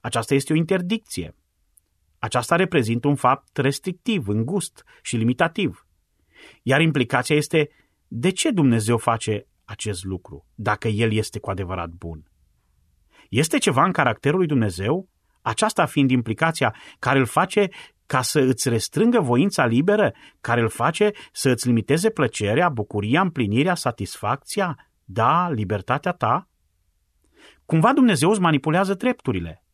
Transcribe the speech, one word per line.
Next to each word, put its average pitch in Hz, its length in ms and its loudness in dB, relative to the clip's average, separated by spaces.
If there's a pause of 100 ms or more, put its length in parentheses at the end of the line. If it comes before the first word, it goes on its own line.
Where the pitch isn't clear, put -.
Aceasta - 320 -2
este 139 200 0
o - 20 2
interdicție. 175 800 -2 (840)
Aceasta 120 360 0
reprezintă 143 520 0
un 143 80 4
fapt - 420 0
restrictiv, 147 680 -2
îngust 113 560 -4 (180)
și - 160 -6
limitativ. 127 720 0 (720)
Iar 135 200 2
implicația 135 540 2
este: 151 340 0 (380)
de 127 220 -2
ce 277 220 -2
Dumnezeu 120 460 2
face 110 500 -2 (180)
acest 98 380 -10
lucru, 92 520 -10
dacă 107 320 -4
El 110 240 0
este 107 280 -2
cu - 100 -10
adevărat 92 400 -6
bun? 82 340 -14 (1040)
Este 160 280 0
ceva 135 260 2
în 185 80 2
caracterul 139 460 0
lui 180 100 0
Dumnezeu, 117 600 -2 (320)
aceasta 175 440 0
fiind 139 260 2
implicația, 123 640 0 (240)
care 135 200 2
îl 127 60 4
face 190 440 0 (360)
ca 131 160 -2
să - 180 0
îți 131 300 2
restrângă 208 520 2
voința 135 440 2
liberă, 160 480 2 (280)
care 117 200 0
îl 110 80 0
face 160 420 0 (200)
să - 180 -2
îți 123 180 0
limiteze 135 420 0
plăcerea, 131 600 0
bucuria, 110 520 -2
împlinirea, 147 540 0
satisfacția, 127 1120 -6 (140)
da, 139 460 0
libertatea 107 640 -4
ta? 123 380 -2 (1160)
Cumva 170 280 4
Dumnezeu 196 360 4
îți 214 100 2
manipulează 170 540 2
drepturile. 120 800 -4